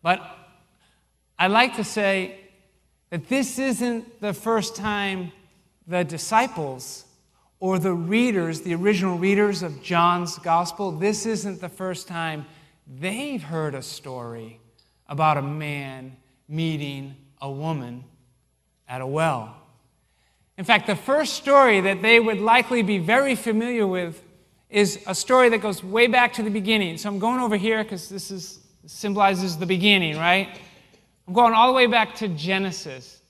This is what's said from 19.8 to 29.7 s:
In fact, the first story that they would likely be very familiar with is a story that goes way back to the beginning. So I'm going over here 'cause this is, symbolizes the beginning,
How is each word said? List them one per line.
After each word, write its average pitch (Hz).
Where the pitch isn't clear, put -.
In 185
fact, 214
the 208
first 285
story 262
that 190
they 233
would 220
likely 233
be 196
very 247
familiar 226
with 180
is 208
a 190
story 254
that 226
goes 196
way 220
back 240
to 233
the 214
beginning. 202
So 208
I'm 202
going 240
over 214
here 220
'cause 208
this 190
is, -
symbolizes 196
the 180
beginning, 180